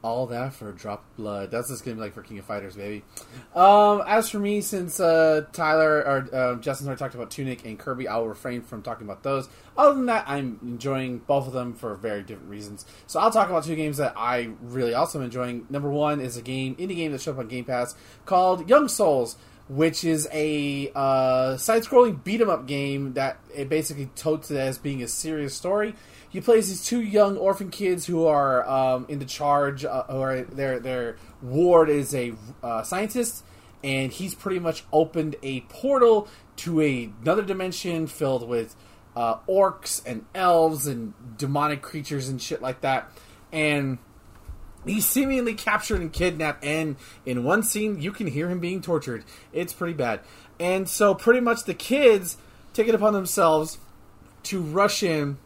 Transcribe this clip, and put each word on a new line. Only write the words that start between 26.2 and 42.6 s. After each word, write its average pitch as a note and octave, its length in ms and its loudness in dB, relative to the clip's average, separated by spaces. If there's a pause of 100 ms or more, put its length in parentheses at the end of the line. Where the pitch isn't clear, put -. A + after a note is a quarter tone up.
You F3+ 100 -8
play A#3 160 6
as F#3+ 100 2
these F#3+ 160 -6
two A#3+ 180 0
young G3+ 360 4
orphan F#3+ 320 0
kids F#3 380 -2
who E3 180 2
are, C#3 420 4
um, C3 400 2
in C#3+ 120 -6
the C#3 60 -8
charge, C#3+ 600 0
uh, C3 180 -2
who C3 160 -6
are, C3 220 -2
their, C3+ 380 -4
their A#2+ 360 -6 (260)
ward D#3+ 480 6
is D3 240 0
a, A#2+ 200 -4 (280)
uh, A#2 220 -4
scientist, A3 600 -4 (380)
and C3+ 280 -2
he's F#3 240 -8
pretty F#3+ 240 -4
much E3 320 -4
opened D#3 500 2
a C3 200 -6
portal A#3+ 680 4 (300)
to D#3+ 240 0
a, B2+ 280 0 (120)
another F3 200 2
dimension F#3 640 -4
filled C3 420 -4
with, A#2 280 -4 (400)
uh, A#2 220 0 (100)
orcs - 580 0
and A#2+ 200 -8 (100)
elves E3 520 4
and A#2 260 -6 (240)
demonic C#3+ 440 -2
creatures C#3 460 -8
and C3 140 -6
shit - 200 -8